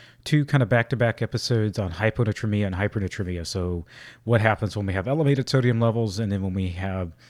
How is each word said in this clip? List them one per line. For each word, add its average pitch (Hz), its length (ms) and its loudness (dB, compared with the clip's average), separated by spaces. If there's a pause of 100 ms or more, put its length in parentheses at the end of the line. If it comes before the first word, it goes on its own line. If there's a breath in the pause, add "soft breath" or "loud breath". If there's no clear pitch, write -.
(240 loud breath)
two 147 220 2
kind 143 160 2
of 104 80 2
back-to-back 117 540 2
episodes 110 560 -2
on 87 140 -4
hyponatremia 104 760 0
and 92 80 -4
hypernatremia. 90 720 -4
So 90 400 -4 (360 loud breath)
what 113 160 4
happens 107 380 2
when 101 80 -2
we 95 80 -2
have 95 140 -2
elevated 143 420 2
sodium 123 300 2
levels 113 400 0
and 107 120 -2
then 98 120 -2
when 95 100 -2
we 92 160 -2
have 92 420 -4 (180 loud breath)